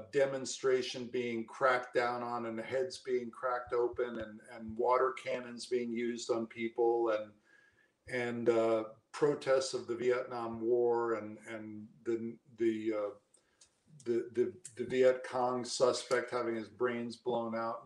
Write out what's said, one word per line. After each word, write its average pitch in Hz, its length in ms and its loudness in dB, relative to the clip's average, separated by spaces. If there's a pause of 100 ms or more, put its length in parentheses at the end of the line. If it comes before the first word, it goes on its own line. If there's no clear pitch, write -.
(120)
demonstration 131 1000 0
being 120 320 -2
cracked - 480 2
down 123 300 2
on, 120 240 -4
and 113 140 -4
heads 127 380 -2
being 123 320 -2
cracked 127 420 -4
open, 120 480 0
and, 107 200 -10 (140)
and 110 220 -10
water 123 360 4 (100)
cannons 123 440 -6
being 120 260 -2
used 117 380 -2
on 113 160 0
people, 117 640 2
and, 107 220 -2 (800)
and, 120 360 0
uh, 113 360 4 (280)
protests 135 600 2
of 113 140 -6
the 117 80 -4
Vietnam 120 640 -2
War, 117 540 2
and, 107 240 -6 (120)
and 107 360 -10 (180)
the, 113 320 -4 (220)
the, 110 360 2
uh, 104 160 -2 (920)
the, 117 300 0
the, 117 180 2 (240)
the 120 80 -6
Viet 127 400 4
Cong 123 400 0
suspect 123 640 2
having 117 240 -2
his 110 140 -6
brains 117 480 -2
blown 117 400 -2
out. 113 300 -4